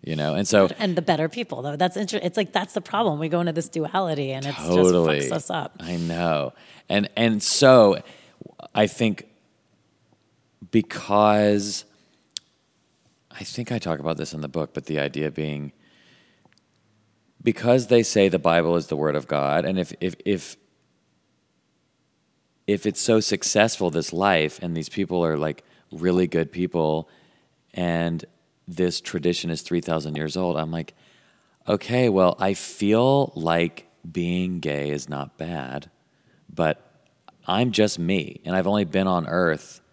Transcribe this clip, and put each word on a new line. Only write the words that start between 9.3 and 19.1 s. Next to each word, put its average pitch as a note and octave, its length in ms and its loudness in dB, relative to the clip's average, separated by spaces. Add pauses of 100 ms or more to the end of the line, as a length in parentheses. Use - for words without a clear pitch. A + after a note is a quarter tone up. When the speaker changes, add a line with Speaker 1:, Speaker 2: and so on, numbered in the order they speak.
Speaker 1:
because, G#2 1120 2 (1500)
I - 140 -14
think - 260 -8
I A#2 80 -2
talk E2 200 -4
about D2+ 180 -4
this D#2 160 -8
in D#2 80 -8
the D2 80 -8
book, D2+ 240 -6
but D2+ 140 -10
the D2+ 120 -4
idea D2+ 320 -4
being, D2 400 -8 (1700)
because A#2+ 460 2
they A#2+ 160 6
say G2+ 260 4
the F2 100 2
Bible E2 360 4
is E2 120 -2
the D#2 100 -4
word D2 180 0